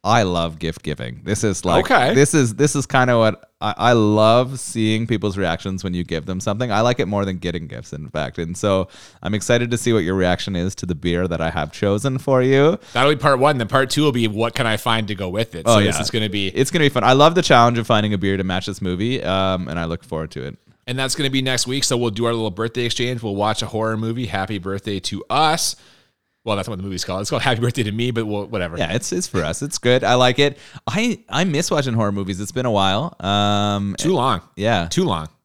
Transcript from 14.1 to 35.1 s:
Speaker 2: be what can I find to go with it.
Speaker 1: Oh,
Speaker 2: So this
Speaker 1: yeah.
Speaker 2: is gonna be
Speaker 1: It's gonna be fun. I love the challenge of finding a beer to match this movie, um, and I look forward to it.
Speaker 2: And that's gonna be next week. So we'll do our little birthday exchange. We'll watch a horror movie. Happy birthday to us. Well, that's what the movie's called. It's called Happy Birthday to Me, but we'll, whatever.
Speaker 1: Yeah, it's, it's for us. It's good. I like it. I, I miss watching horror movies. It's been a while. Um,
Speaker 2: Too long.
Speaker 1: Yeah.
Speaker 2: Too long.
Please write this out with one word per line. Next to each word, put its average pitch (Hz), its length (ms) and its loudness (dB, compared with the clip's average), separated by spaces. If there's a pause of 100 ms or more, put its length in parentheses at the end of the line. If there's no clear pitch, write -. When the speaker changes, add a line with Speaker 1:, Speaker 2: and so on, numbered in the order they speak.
Speaker 2:
be 120 160 0
what 110 260 -2
can 123 120 -2
I 110 100 0
find 113 320 -2
to 104 60 -4
go 92 160 -6
with 107 240 -4
it. 82 100 -8
Speaker 1:
Oh, 113 140 6
Speaker 2:
So 104 60 6
this 85 120 2
Speaker 1:
yeah. 76 60 -2
Speaker 2:
is 73 80 -4
gonna 110 180 -2
be 98 200 -2
Speaker 1:
It's 135 220 0
gonna 165 140 2
be 139 60 4
fun. 123 120 -2
I 127 120 6
love 151 200 6
the 180 80 2
challenge 120 360 6
of 113 80 -4
finding 107 260 2
a 98 60 -2
beer 98 180 -2
to 95 80 -2
match 92 220 -4
this 98 160 -8
movie, 98 420 -2
um, 95 440 0
and 82 120 -6
I 82 60 -4
look 82 180 -6
forward 80 280 -8
to 65 120 -10
it. 69 140 -12 (280)
Speaker 2:
And 127 120 -6
that's 131 160 -2
gonna 139 160 -2
be 131 100 0
next 127 260 -2
week. 135 160 -2
So 131 140 0
we'll 120 140 0
do 113 160 -2
our 117 80 0
little 110 160 -2
birthday 113 340 -4
exchange. 120 380 -4
We'll 101 140 -4
watch 107 260 0
a 117 40 -6
horror 110 300 -4
movie. 113 300 -4
Happy 98 320 -4
birthday 98 420 -6
to 95 300 -8
us. 156 460 0 (680)
Well, 107 120 -2
that's 98 120 -4
what 107 80 -8
the 90 80 -8
movie's 92 220 -6
called. 95 160 -4
It's 101 80 -6
called 151 100 -2
Happy 120 220 2
Birthday 120 220 0
to 104 80 -2
Me, 117 180 -2
but 113 160 -2
we'll, 104 180 -4
whatever. 90 320 -6
Speaker 1:
Yeah, 85 160 -2
it's, - 200 -4
it's 180 140 -4
for 90 160 -2
us. 80 200 -4
It's 147 160 -6
good. 123 260 2
I 113 80 4
like 123 260 4
it. 143 200 2 (280)
I, 220 440 -2
I 143 140 0
miss 156 260 -2
watching 135 240 0
horror 104 180 0
movies. 98 260 -4
It's 101 140 -8
been 127 140 -2
a 120 40 0
while. 104 480 2
Um, 101 800 0
Speaker 2:
Too 170 160 0
long. 123 300 0 (120)
Speaker 1:
Yeah. 95 360 0
Speaker 2:
Too 185 140 0
long. 80 260 -2 (140)